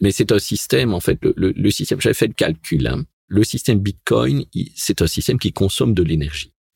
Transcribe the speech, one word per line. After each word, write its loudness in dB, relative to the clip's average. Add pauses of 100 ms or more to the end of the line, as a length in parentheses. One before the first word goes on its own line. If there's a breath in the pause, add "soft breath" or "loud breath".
mais 4
c'est 0
un 4
système, 0
en -2
fait, 0
le, 2
le, 2
le 2
système, -2
j'avais 2
fait 0
le -4
calcul, -2
hein. -4 (240)
Le 2
système 0
Bitcoin, 0
il, -6
c'est -2
un 4
système -2
qui -2
consomme 0
de 2
l'énergie. -4 (240)